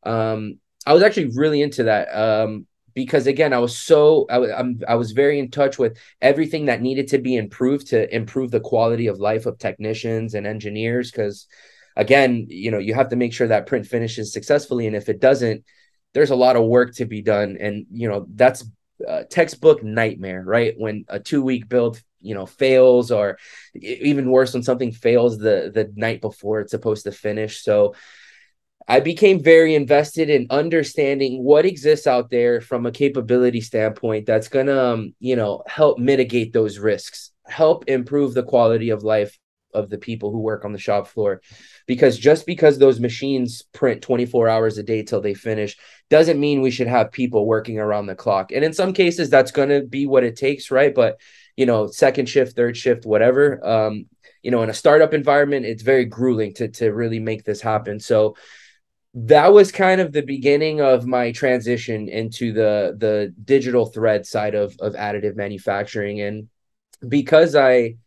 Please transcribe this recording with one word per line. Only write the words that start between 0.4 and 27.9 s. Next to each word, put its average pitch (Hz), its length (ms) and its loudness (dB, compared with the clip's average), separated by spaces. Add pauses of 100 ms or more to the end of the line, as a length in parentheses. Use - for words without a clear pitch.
I 143 80 2
was 175 100 6
actually 202 320 0
really 147 260 0
into 139 220 -2
that, 107 220 0 (100)
um, 107 520 -2 (260)
because 127 340 -2
again, 139 240 0
I 123 80 0
was 120 160 -2
so, 151 540 4
I, 120 60 -2
w-, 120 180 0
I'm, 123 340 -6
I 117 80 0
was 117 160 -2
very 143 280 0
in 127 120 -8
touch 139 260 -2
with 117 200 -2 (240)
everything 151 460 0
that 117 140 -2
needed 135 280 -4
to 139 80 0
be 127 180 -2
improved 127 520 -2
to 110 280 -2
improve 117 360 -6
the 117 100 -2
quality 117 460 0
of 98 120 -6
life 110 260 -2
of 101 120 -8
technicians 110 760 -6
and 101 120 -8
engineers. 110 640 -6
'Cause 104 360 -8 (500)
again, 123 520 2
you 95 220 -8
know, 107 60 -2
you 101 160 -4
have 131 160 0
to 120 80 -4
make 120 160 -4
sure 120 140 -2
that 107 180 0
print 110 220 -6
finishes 113 440 -6
successfully. 120 560 -2
And 107 80 -4
if 101 140 -8
it 98 100 -4
doesn't, 120 460 0 (480)
there's 139 160 2
a 135 80 2
lot 127 180 4
of 117 80 4
work 120 320 2
to 123 100 -6
be 110 160 -10
done. 101 380 -2
And, 104 320 -8
you 117 160 -6
know, 101 260 -4
that's 123 300 2 (420)
a 156 200 -8
textbook 156 580 2
nightmare, 104 640 -4
right? 113 320 0
When 107 320 -6
a 101 100 -8
two-week 131 480 -4
build, 120 340 -2 (200)
you 104 120 -12
know, 98 120 -10
fails, 127 680 4
or 104 260 0 (380)
e-, 107 280 -12
even 139 280 0
worse, 131 220 4
when 123 100 -4
something 123 300 -4
fails 117 440 2
the, 101 360 0
the 104 240 -2
night 110 240 -4
before 107 400 -6
it's 101 100 -10
supposed 107 320 -4
to 101 80 -8
finish. 107 500 -8
So 104 340 2 (920)